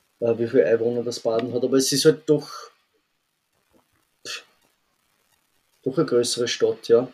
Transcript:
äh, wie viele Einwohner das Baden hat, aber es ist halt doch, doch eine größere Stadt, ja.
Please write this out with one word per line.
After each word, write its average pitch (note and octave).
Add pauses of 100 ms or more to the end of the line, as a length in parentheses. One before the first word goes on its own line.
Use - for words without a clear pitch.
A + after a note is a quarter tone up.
(200)
äh, A#2
wie A#2
viele C3+
Einwohner A#2
das A#2+
Baden A#2
hat, B2
aber C3
es C3
ist C3
halt D#3
doch, D3 (3250)
doch -
eine D#3+
größere A#2+
Stadt, A2+
ja. A#2+